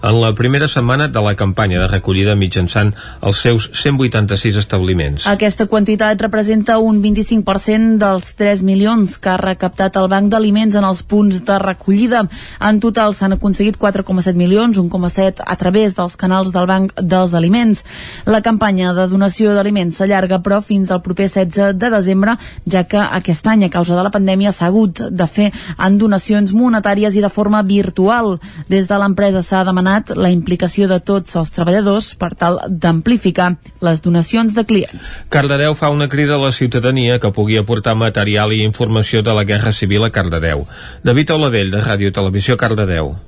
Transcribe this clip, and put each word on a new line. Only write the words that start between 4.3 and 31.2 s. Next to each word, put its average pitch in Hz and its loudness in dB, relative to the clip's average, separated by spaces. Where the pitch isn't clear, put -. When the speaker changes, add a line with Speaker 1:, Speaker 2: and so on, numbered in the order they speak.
Speaker 1:
establiments. 92 -2
Speaker 2:
Aquesta 208 0
quantitat 214 0
representa 220 0
un 220 2
vint-i-cinc 214 0
per 196 -2
cent 220 2
dels 190 0
tres 202 2
milions 196 2
que 185 -2
ha 180 -2
recaptat 190 -2
el 190 2
Banc 196 2
d'Aliments 214 2
en 196 2
els 185 -2
punts 208 2
de 196 2
recollida. 202 0
En 214 2
total 214 0
s'han 190 0
aconseguit 208 0
quatre 202 -2
coma 185 -2
set 175 0
milions, 196 2
un 175 0
coma 180 -2
set 190 -2
a - -6
través 190 0
dels 175 -6
canals 185 -2
del 180 0
Banc 196 0
dels 180 2
Aliments. 202 2
La 214 2
campanya 202 0
de 185 0
donació 196 2
d'aliments 196 -2
s'allarga, 190 0
però, 202 0
fins 190 0
al 175 -4
proper 190 -2
setze 196 0
de 233 -2
desembre, 196 2
ja 190 2
que 208 0
aquest 175 -2
any, 220 4
a 175 0
causa 175 0
de 180 0
la 202 0
pandèmia, 196 2
s'ha 170 -2
hagut 202 0
de 180 0
fer 208 0
en 196 4
donacions 208 2
monetàries 208 2
i 208 2
de 196 0
forma 208 0
virtual. 202 0
Des 190 2
de 202 0
l'empresa 196 0
s'ha 185 0
demanat 185 0
la 180 2
implicació 180 0
de 185 2
tots 196 -2